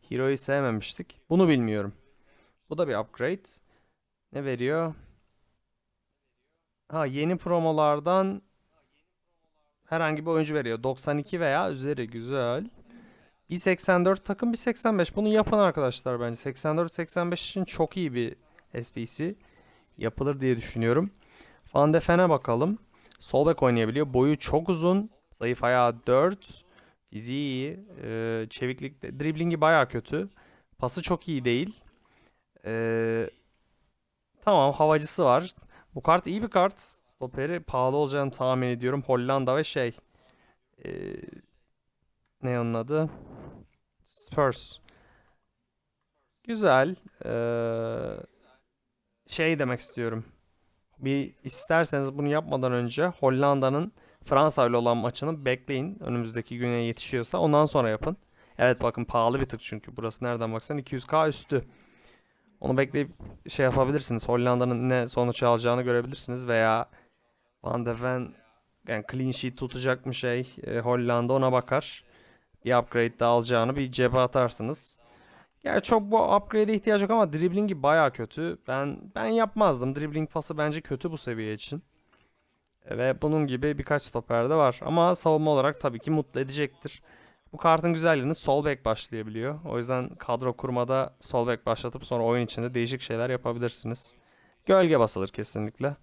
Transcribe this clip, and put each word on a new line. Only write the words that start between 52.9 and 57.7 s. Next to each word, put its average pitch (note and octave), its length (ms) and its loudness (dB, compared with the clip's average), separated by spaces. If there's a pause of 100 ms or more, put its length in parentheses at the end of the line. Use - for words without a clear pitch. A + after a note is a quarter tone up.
Hollanda'nın C#3+ 840 2 (320)
Fransa C3+ 440 4
ile A#2+ 100 2
olan A#2+ 200 4
maçını C#3 480 -4
bekleyin. C3 580 -4
Önümüzdeki A#2 540 -6
güne A#2+ 260 0
yetişiyorsa A#2 540 -4
ondan D3+ 280 4
sonra C3 240 2